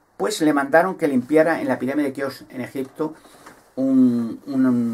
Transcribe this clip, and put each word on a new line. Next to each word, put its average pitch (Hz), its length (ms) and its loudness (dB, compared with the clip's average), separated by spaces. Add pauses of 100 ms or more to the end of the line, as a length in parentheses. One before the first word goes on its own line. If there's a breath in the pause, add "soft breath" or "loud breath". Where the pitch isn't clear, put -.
(180)
pues 190 240 -4
le 151 100 4
mandaron 160 440 2
que 160 120 -2
limpiara 151 540 2
en 135 60 -2
la 127 100 -2
pirámide 139 300 -2
de 131 40 -4
Keops 139 380 -8
en 131 100 -10
Egipto 135 540 -8 (640 loud breath)
un, 127 680 2
un, 135 200 0 (260)